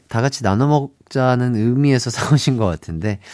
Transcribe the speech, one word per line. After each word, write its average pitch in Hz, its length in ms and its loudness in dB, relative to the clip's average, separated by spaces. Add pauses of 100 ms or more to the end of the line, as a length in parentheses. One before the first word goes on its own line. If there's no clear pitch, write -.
다 113 140 -2
같이 135 220 -2
나눠 107 240 2
먹자는 127 880 -2
의미에서 123 560 0
<laughs> - 0 -
사오신 135 460 0
것 110 100 0
같은데, 87 520 -6 (140)